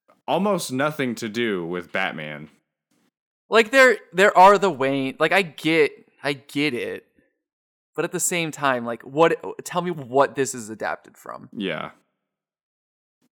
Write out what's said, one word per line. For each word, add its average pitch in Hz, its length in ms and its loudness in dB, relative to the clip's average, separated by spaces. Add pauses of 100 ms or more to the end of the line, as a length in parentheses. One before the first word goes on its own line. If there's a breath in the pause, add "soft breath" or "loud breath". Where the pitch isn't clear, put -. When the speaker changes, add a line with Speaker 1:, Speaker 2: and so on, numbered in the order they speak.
(280)
Speaker 1:
almost 185 420 -2
nothing 131 460 -4
to 117 120 -10
do 104 380 -4
with 87 240 -10
Batman. 76 580 -8 (1000)
Speaker 2:
Like, 208 220 2
there, 262 240 6 (160)
there 185 260 4
are 196 180 10
the 190 140 0
Wayne, 135 480 -2
like, 160 140 2
I 196 100 2
get, 156 640 0 (140)
I 143 120 -4
get 139 400 -4
it. 98 320 -8 (920)
But 156 80 -2
at 165 80 -8
the 175 80 -6
same 165 320 -4
time, 135 320 -2
like, 117 180 -8
what, 156 600 0
tell 175 180 -4
me 180 80 -4
what 139 460 0
this 135 180 -2
is 110 160 -12
adapted 104 480 -10
from. - 340 -18
Speaker 1:
Yeah. 78 380 -6 (1400)